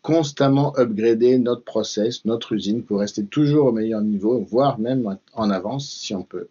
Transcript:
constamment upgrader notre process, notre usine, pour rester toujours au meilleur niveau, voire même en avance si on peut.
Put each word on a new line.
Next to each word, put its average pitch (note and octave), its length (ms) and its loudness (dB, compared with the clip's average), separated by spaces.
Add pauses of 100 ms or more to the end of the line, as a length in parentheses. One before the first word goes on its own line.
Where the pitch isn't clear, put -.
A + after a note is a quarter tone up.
constamment C#3 760 2
upgrader A#2 600 4
notre A#2+ 260 0
process, A2 600 -4
notre A#2 280 -2
usine, G#2 300 -2
pour G2 160 -2
rester G#2 260 -4
toujours D3 420 2
au A#2+ 40 4
meilleur A2 300 -2
niveau, G#2+ 380 0
voire A#2 400 0
même A2+ 380 -2 (160)
en G#2+ 180 -2
avance A2+ 380 -4
si - 260 -10
on F#2 80 -6
peut. F2+ 280 -12